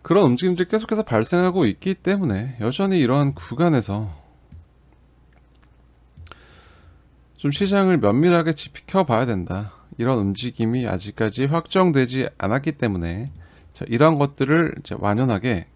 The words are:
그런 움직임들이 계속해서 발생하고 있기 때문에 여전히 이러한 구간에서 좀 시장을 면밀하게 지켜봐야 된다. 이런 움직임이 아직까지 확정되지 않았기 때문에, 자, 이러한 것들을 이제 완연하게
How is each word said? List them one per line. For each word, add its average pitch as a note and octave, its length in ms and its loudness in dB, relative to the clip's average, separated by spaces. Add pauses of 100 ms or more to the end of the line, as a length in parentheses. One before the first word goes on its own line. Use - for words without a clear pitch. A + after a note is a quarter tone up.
그런 F3+ 240 4
움직임들이 F3 420 2
계속해서 A3 360 -2
발생하고 F3+ 600 0
있기 F#2+ 300 -2
때문에 C3 640 -2
여전히 F3 400 0
이러한 C#3 340 2
구간에서 A#2 760 -2 (3250)
좀 C#3+ 140 -2
시장을 F#3+ 480 2
면밀하게 D#3+ 520 4
지켜봐야 C3+ 760 -2
된다. G2 460 -4 (280)
이런 A#2+ 200 0
움직임이 A2+ 680 -2
아직까지 G2+ 580 -4
확정되지 C#3 920 2
않았기 C#3 360 -2
때문에, F#2+ 520 -4 (480)
자, - 140 -12
이러한 C#3+ 320 2
것들을 C#3+ 600 0
이제 - 200 -12
완연하게 G#2 760 -2